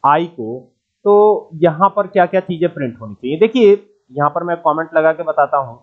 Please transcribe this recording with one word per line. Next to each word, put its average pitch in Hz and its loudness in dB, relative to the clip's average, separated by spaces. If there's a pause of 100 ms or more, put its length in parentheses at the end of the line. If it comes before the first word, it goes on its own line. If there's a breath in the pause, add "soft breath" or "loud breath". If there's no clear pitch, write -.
आई 156 2
को, 123 -12 (320)
तो 208 2
यहाँ 165 0
पर 196 -2
क्या 185 0
क्या 185 -2
चीजें 175 -4
प्रिंट 120 -8
होनी 107 -16
चाहिए। 135 -8
देखिए 208 2 (260)
यहाँ 147 -2
पर 170 -6
मैं 170 -4
कमेंट 160 -2
लगा 160 2
के 160 -6
बताता 147 -2
हूँ। 127 -6